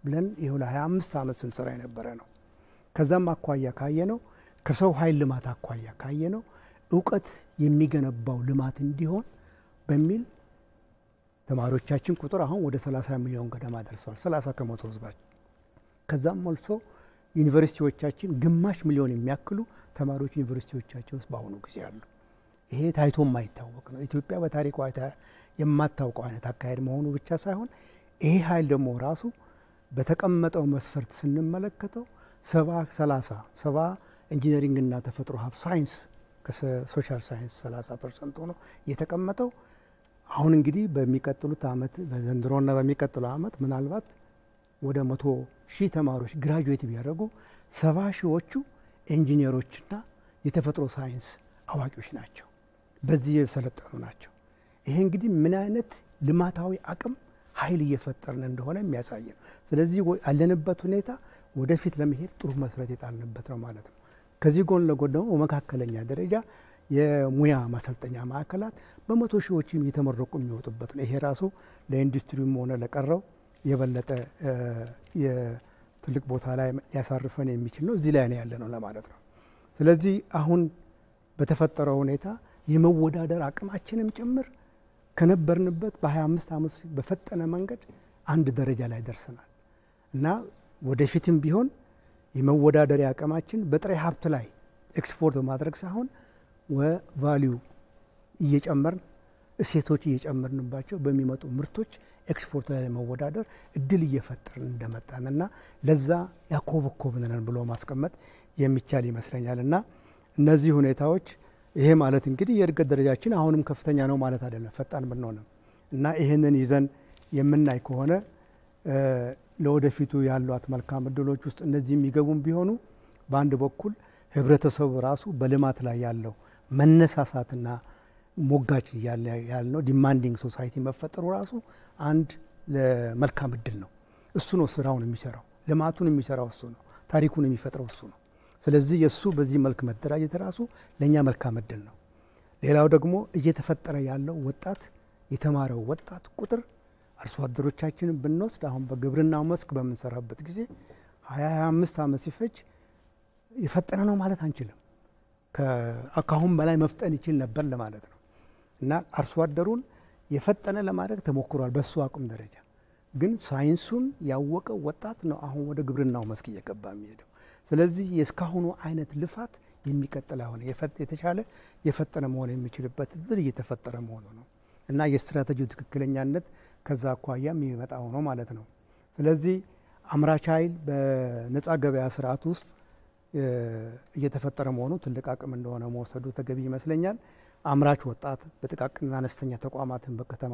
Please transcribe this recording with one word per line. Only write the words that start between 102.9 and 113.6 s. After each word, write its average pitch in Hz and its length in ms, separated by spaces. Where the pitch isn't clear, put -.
እድል 165 260
እየፈጠርን 131 640
እንደመጣን 117 640
እና 143 160
ለዛ 139 260
ያኮበኮብን 139 720
ነን 117 220
ብሎ 120 200
ማስቀመጥ 131 480
የሚቻል 135 460
ይመስለኛል። 120 560
እና 139 140
እነዚህ 151 340
ሁኔታዎች 143 540
ይሄ 143 180
ማለት 139 320
እንግዲህ 185 300
የእድገት 165 320
ደረጃችን 139 460
አሁንም 156 280